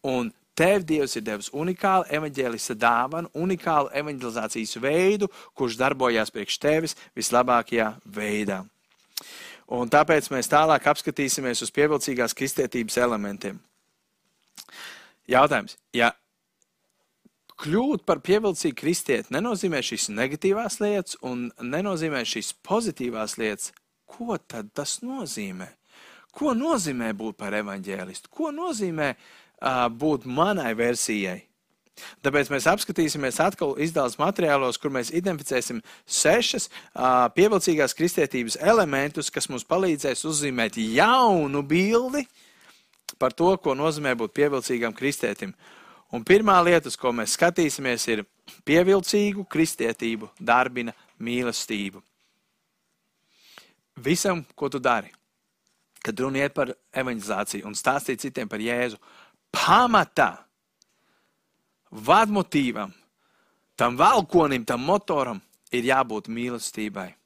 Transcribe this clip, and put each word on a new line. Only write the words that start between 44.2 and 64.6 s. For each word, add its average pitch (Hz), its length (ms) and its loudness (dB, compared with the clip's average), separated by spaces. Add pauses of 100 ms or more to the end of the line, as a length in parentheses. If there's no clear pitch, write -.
būt 110 160 -4
pievilcīgam 127 600 0
kristietim. 110 600 -4 (560)
Un 120 120 -6
pirmā 202 380 6
lieta, 170 300 4
uz - 80 -10
ko 127 160 2
mēs 110 180 -2
skatīsimies, 147 760 0
ir: 107 140 -4 (400)
pievilcīgu 196 840 2
kristietību 113 880 -2
darbina 123 560 0 (240)
mīlestību. 113 840 -4 (2000)
Visam, 180 400 0 (100)
ko 139 140 -4
tu 135 100 -6
dari, 120 300 0 (960)
kad 110 160 -4
runa 135 240 0
iet 139 100 -2
par 131 200 -2 (180)
evanģelizāciju 104 720 -4
un 104 80 -12
stāstīt 135 460 -2
citiem 127 280 -8
par 110 140 -8
Jēzu, 120 360 -2 (520)
pamata, 180 920 4 (1500)
vadmotīvam, 123 1040 2 (840)
tam 120 240 2
valkonim, 160 720 4